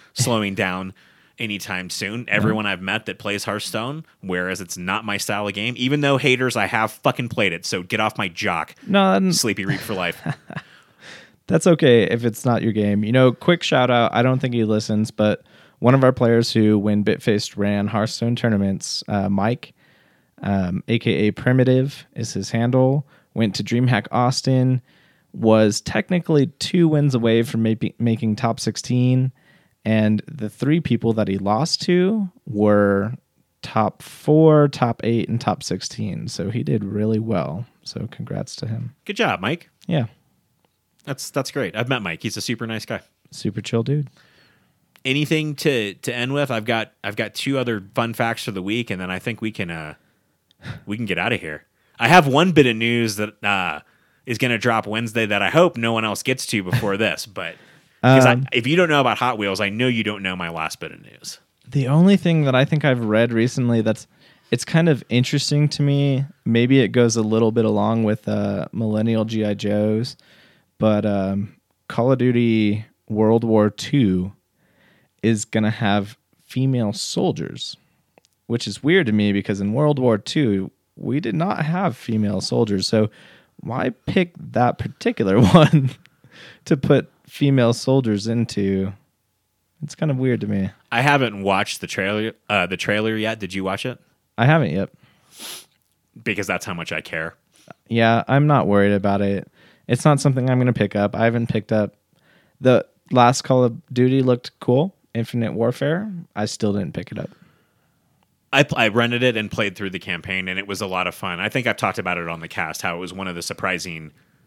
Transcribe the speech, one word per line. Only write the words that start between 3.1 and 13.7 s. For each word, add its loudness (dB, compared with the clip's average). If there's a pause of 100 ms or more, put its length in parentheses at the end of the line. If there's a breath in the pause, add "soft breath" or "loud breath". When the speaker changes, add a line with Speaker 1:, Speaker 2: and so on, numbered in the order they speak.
Speaker 2:
plays -6
Hearthstone, -8 (160 soft breath)
whereas -4
it's -12
not -4
my -4
style -4
of -6
game, -6
even 0
though 2
haters, 2
I 0
have -2
fucking -4
played 0
it, -10
so -6
get -6
off -2
my -4
jock. -4 (140)
Speaker 1:
No, 4
that 2
Speaker 2:
Sleepy -2
Reap -2
for -8
life. -4
Speaker 1:
<laughs> -6 (1120 loud breath)
That's 2
okay 6
if -2
it's -4
not 0
your 0
game. 0
You -2
know, 6
quick 0
shout 2